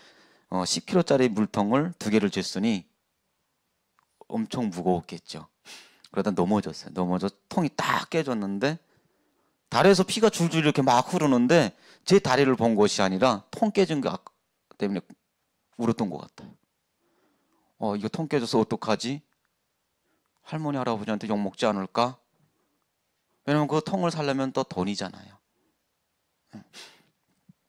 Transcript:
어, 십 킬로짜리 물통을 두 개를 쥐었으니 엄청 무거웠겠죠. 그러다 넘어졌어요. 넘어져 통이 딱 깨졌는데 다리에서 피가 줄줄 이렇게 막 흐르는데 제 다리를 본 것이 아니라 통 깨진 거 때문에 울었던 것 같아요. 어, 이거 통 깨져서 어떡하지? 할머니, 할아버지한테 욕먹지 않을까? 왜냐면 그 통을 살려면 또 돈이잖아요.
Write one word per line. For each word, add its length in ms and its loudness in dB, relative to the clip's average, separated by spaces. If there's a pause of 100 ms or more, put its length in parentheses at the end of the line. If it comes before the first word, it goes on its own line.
(500)
어, 140 -2
십 200 -6
킬로짜리 440 2
물통을 720 -2
두 100 -6
개를 180 2
쥐었으니 600 -4 (1400)
엄청 420 -4
무거웠겠죠. 800 -4 (640)
그러다 220 -2
넘어졌어요. 600 -2
넘어져 360 -2 (200)
통이 280 -2
딱 340 -2
깨졌는데 720 -4 (880)
다리에서 320 6
피가 260 2
줄줄 320 2
이렇게 220 2
막 160 6 (160)
흐르는데 600 4 (300)
제 140 6
다리를 380 4
본 180 2
것이 260 4
아니라 500 2
통 200 -2
깨진 320 2
거 160 -4 (580)
때문에 240 -4 (800)
울었던 320 0
것 80 -10
같아요. 340 -20 (1300)
어, 180 -2
이거 120 -6
통 200 -6
깨져서 320 0
어떡하지? 600 -4 (1200)
할머니, 340 -6
할아버지한테 520 -4
욕먹지 360 -4
않을까? 540 -2 (1300)
왜냐면 200 2
그 160 0
통을 280 -2
살려면 420 -2
또 100 -2
돈이잖아요. 760 -8 (2250)